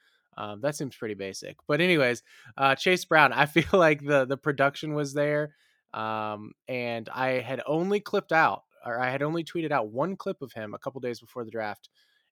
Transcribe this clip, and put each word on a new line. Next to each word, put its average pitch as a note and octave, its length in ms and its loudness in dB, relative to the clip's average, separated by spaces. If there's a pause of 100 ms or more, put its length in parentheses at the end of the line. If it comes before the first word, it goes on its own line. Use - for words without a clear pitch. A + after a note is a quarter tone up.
(340)
Um, G#2 260 -10
that D3 140 -2
seems C#3 200 -8
pretty G#2+ 180 -8
basic. G2 440 -10 (100)
But D3 120 0
anyways, D3+ 440 2 (340)
uh, C3+ 180 4
Chase F#3 300 0
Brown, D3 280 6
I C3+ 120 4
<laughs> - 0 -
feel D3+ 280 2
like D#3 300 6
the, C#3+ 220 4
the C3 120 -2
production C#3+ 560 0
was D3 200 -4
there. D3 400 0 (400)
Um, G#2+ 600 -6 (140)
and A#2+ 420 -6
I C3 300 0
had B2 280 -6
only F3+ 320 0
clipped - 320 -4
out, D3+ 320 2 (200)
or A#2+ 160 -4
I B2+ 120 0
had C3+ 100 -2
only D#3+ 220 -2
tweeted D#3+ 280 -4
out A2+ 200 0
one D#3 240 -2
clip F#3 260 -8
of B2+ 100 -12
him G#2+ 220 -10
a - 60 -12
couple C3 220 -10
days B2 180 -6
before A#2 260 -12
the A2 60 -14
draft G#2+ 380 -8 (420)